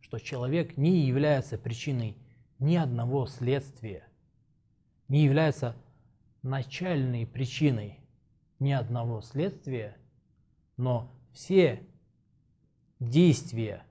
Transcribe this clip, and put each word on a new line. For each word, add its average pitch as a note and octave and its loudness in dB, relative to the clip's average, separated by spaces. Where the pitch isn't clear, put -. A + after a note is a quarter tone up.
что - -10
человек C3+ -4
не E3 4
является C3+ 0
причиной A#2 -6
ни D3+ 2
одного B2+ 0
следствия, B2 -4
не D3 4
является C#3 2
начальной C3 -2
причиной A#2+ -2
ни C#3 2
одного A#2 -2
следствия, C3+ -6
но B2 -2
все F3 4
действия A#2 2